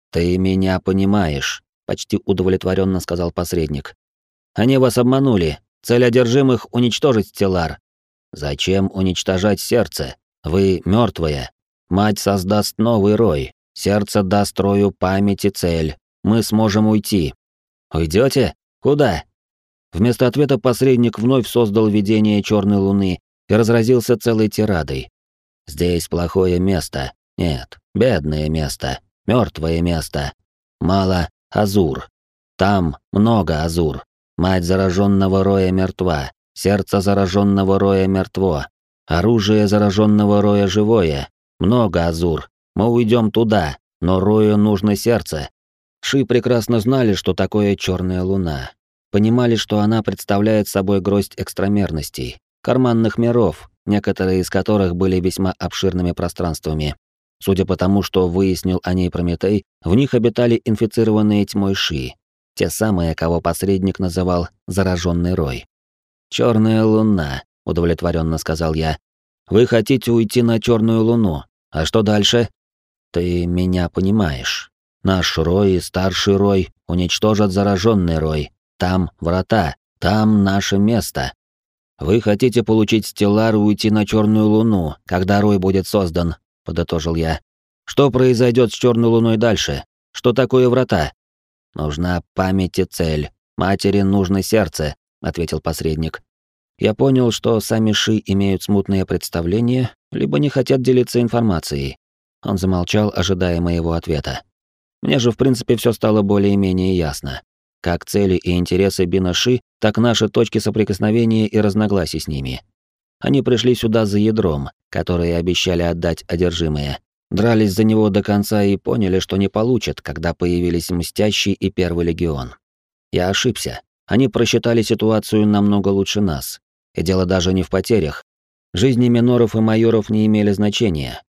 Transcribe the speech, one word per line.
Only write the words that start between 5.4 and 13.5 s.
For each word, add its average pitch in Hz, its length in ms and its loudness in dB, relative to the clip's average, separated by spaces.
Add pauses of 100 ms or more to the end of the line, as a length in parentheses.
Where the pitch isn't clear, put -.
Цель 123 200 2
одержимых 123 680 2
уничтожить 120 560 0
Стеллар». 87 520 -2 (540)
«Зачем 92 600 -2
уничтожать 92 680 -2
сердце? 95 560 -2 (280)
Вы 92 420 2
мёртвые. 82 680 -2 (380)
Мать 101 300 0
создаст 101 580 -2
новый 107 380 2
рой. 85 380 0 (200)